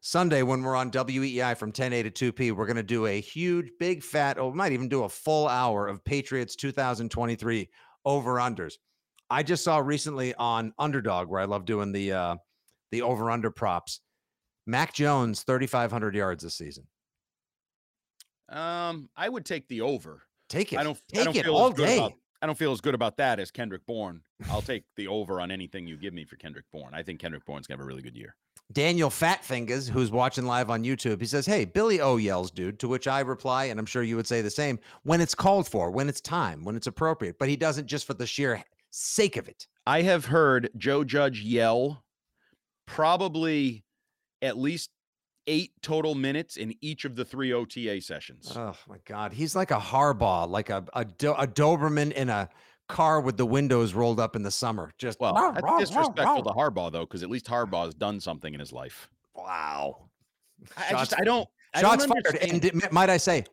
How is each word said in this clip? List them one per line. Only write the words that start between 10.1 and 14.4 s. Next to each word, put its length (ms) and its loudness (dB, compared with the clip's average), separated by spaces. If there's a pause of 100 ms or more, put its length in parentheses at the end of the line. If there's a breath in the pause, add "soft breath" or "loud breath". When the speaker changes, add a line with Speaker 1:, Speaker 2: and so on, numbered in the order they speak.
Speaker 1:
on 460 0
Underdog, 500 0
where 100 -2
I 60 0
love 180 -2
doing 300 -2
the, 180 -2
uh, 240 0 (560)
the 120 -2
over-under 480 0
props, 500 -4 (640)